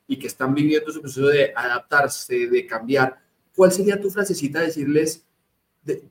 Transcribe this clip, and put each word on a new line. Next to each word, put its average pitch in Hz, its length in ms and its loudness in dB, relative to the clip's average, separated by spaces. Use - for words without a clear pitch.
y 135 120 -6
que 123 80 -10
están 131 280 -4
viviendo 151 380 0
su 156 80 -12
proceso 139 280 -4
de 143 260 2
adaptarse, 123 960 -2
de 120 180 0
cambiar? 131 520 0
¿Cuál 185 180 6
sería 202 280 0
tu 202 100 -2
frasecita 165 500 -4
de 165 60 0
decirles, 156 580 -2
de, 143 140 -6